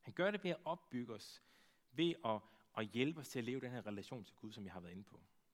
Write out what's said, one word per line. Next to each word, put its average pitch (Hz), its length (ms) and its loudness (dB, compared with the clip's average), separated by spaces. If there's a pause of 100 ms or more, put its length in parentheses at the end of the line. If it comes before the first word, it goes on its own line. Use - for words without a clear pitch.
Han 110 140 -10
gør 185 160 4
det 208 140 -2
ved 180 60 4
at 165 140 0
opbygge 123 500 -4
os, - 280 -12 (500)
ved 165 220 4 (100)
at, 110 160 4 (360)
at 110 100 2
hjælpe 131 340 4
os 131 80 -8
til - 100 -2
at 120 60 0
leve 127 160 0
den 127 100 -4
her 123 160 -4
relation 104 380 -4
til - 100 -20
Gud, 110 180 -10
som 104 120 -8
jeg 90 80 -6
har 92 80 -8
været 87 120 -10
inde 98 120 -8
på. - 180 -20 (320)